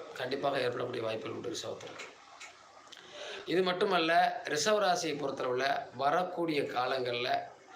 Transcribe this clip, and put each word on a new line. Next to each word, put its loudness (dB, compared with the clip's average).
கண்டிப்பாக 0
ஏற்படக்கூடிய 0
வாய்ப்புகள் -4
உண்டு -6
ரிஷபத்திற்கு. -8
இது 2
மட்டுமல்ல, 4
ரிஷப 2
ராசியை 2
பொறுத்தளவுல 0
வரக்கூடிய 2
காலங்கள்ல 0